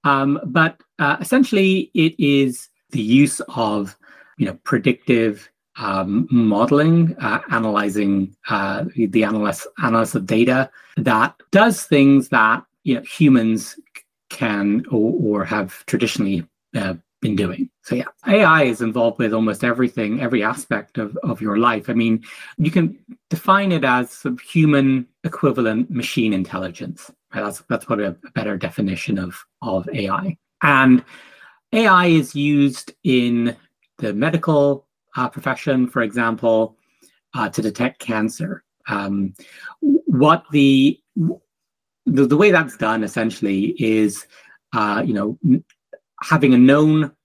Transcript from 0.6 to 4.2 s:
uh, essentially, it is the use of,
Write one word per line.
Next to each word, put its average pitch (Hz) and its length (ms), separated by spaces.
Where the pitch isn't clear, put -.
uh, 147 220
essentially, 196 720
it 160 240
is 139 520
the 120 100
use 131 400
of, 104 400